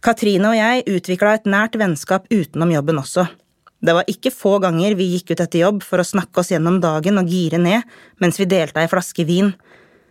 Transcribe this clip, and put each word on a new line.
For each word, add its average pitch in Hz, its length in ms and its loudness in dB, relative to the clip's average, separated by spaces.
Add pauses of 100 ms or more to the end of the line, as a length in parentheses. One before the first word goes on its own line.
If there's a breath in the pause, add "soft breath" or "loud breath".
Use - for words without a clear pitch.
Katrine 208 480 2
og 226 80 0
jeg 240 260 0 (140)
utvikla 208 340 0
et 214 160 -2
nært 214 300 0
vennskap 185 500 -2
utenom 170 460 0
jobben 147 260 -2
også. 180 240 -2 (560)
Det 170 140 4
var 175 100 0
ikke 233 240 -2
få 202 320 0
ganger 185 320 2
vi 185 220 -2
gikk 175 180 -4
ut 170 60 -6
etter 170 240 0
jobb 202 180 0
for - 160 -2
å 180 80 0
snakke 180 380 -2
oss 185 100 -4
gjennom 170 300 2
dagen 160 340 0
og 185 140 0
gire 170 260 -2
ned 180 240 2 (400 loud breath)
mens 175 160 0
vi 196 80 0
delte 165 380 0
ei 165 80 -2
flaske 180 340 -2
vin. 185 300 2 (540 soft breath)